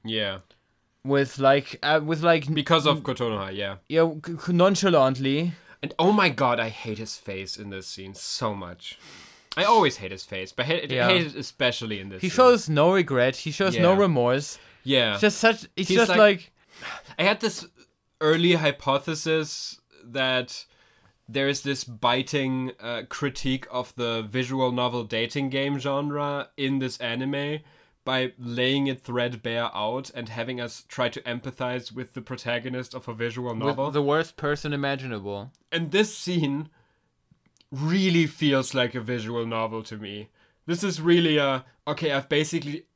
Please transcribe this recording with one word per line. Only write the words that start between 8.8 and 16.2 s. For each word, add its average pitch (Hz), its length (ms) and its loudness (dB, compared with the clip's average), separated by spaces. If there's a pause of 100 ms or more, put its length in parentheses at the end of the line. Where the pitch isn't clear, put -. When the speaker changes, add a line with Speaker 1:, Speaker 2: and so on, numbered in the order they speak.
Speaker 1:
I 165 80 0
always 208 320 4
hate 95 160 -10
his 95 120 -12
face, 95 280 -10
but 123 140 -2
I - 20 -4
ha-, 165 200 -2
Speaker 2:
Yeah. 123 200 2
Speaker 1:
hate 175 180 4
it 147 100 -10
especially 120 640 -2
in 98 80 -10
this 95 140 -8
Speaker 2:
He 185 60 0
Speaker 1:
scene. - 80 -2
Speaker 2:
shows 247 320 8
no 156 240 6
regret, 139 440 4
he - 140 -8
shows 185 260 0
no 175 180 6
Speaker 1:
Yeah. 196 40 4
Speaker 2:
remorse. 139 600 2 (260)
Speaker 1:
Yeah. 127 280 4
Speaker 2:
It's 101 100 0
just 208 160 4
such, 226 260 2 (120)
it's 180 120 -4
Speaker 1:
He's 190 100 4
Speaker 2:
just 233 120 6
Speaker 1:
like, 208 80 4
Speaker 2:
like 208 340 6 (680)